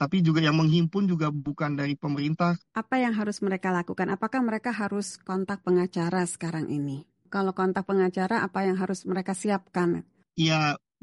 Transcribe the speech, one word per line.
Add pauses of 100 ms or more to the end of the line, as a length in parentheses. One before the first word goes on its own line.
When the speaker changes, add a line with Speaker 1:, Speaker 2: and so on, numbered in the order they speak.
Speaker 1:
Tapi
juga
yang
menghimpun
juga
bukan
dari
pemerintah. (160)
Speaker 2:
Apa
yang
harus
mereka
lakukan?
Apakah
mereka
harus
kontak
pengacara
sekarang
ini? (240)
Kalau
kontak
pengacara,
apa
yang
harus
mereka
siapkan? (240)
Speaker 1:
Ya, (220)